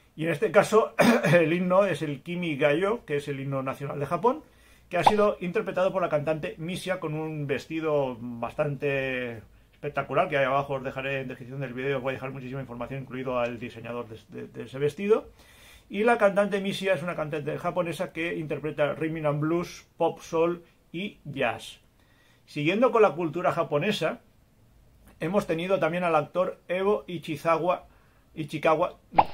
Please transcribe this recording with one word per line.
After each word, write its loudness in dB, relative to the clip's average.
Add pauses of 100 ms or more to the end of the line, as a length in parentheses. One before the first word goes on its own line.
(160)
y -4
en 0
este 0
caso 6
<clears throat> 6
el 6
himno 4
es 0
el -6
Kimi -4
Gayo, 2
que -2
es -6
el -6
himno -4
nacional -6
de -4
Japón, 2 (460)
que -2
ha 2
sido 4
interpretado -2
por -2
la 0
cantante -2
Misia -6
con -6
un -6
vestido -2
bastante -4 (320)
espectacular, -2
que 0
ahí 4
abajo 0
os -6
dejaré -4
en -8
descripción -12
del -6
vídeo, -2
os -4
voy -2
a -2
dejar -8
muchísima -8
información, -8
incluido -4
al 0
diseñador -8
de, -14 (100)
de, -12
de -12
ese -12
vestido. 0 (580)
Y -2
la 4
cantante 4
Misia 0
es -2
una -6
cantante -4
japonesa -2
que -4
interpreta -2
rhythm -4
and 2
blues, -2 (100)
pop, 0
soul 0 (280)
y -8
jazz. -4 (640)
Siguiendo 2
con 6
la 6
cultura 0
japonesa, 0 (1000)
hemos 0
tenido 0
también 0
al 2
actor 0
Ebo 0
Ichizawa, -2 (480)
Ichikawa 0 (340)